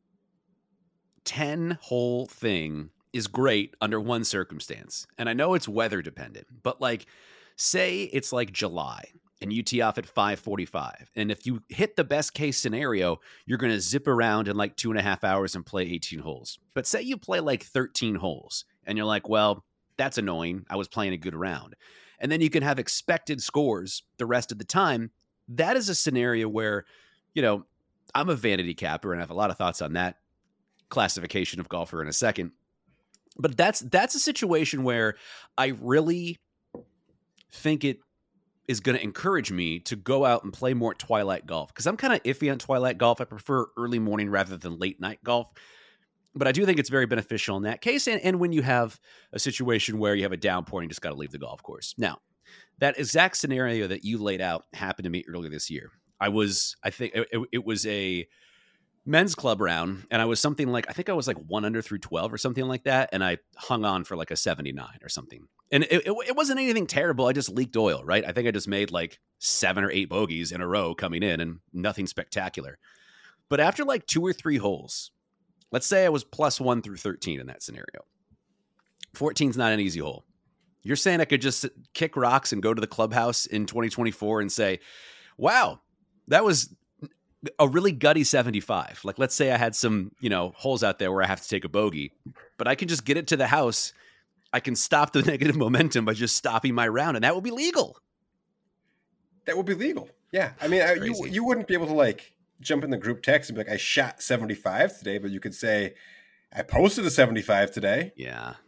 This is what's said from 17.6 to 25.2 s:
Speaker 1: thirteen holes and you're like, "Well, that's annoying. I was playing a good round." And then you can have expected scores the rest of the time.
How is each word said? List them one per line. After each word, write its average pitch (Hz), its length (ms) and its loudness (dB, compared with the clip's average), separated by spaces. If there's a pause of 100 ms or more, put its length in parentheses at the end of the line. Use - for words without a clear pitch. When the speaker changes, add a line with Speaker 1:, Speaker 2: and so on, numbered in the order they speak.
Speaker 1:
thirteen 123 520 -2
holes 87 500 -6 (200)
and 104 120 -4
you're 107 100 -2
like, 104 200 0
"Well, 104 380 4 (320)
that's 131 200 -2
annoying. 90 520 -4
I 95 60 -6
was 98 120 -4
playing 101 260 -4
a 85 40 -4
good 80 180 -8
round." 85 400 -6 (440)
And 139 120 -2
then 165 100 2
you 156 80 4
can 151 140 2
have 139 160 0
expected 151 640 -2
scores 110 600 -2 (140)
the 120 80 -4
rest 120 260 0
of 113 60 -10
the 104 80 -12
time. 139 460 2 (380)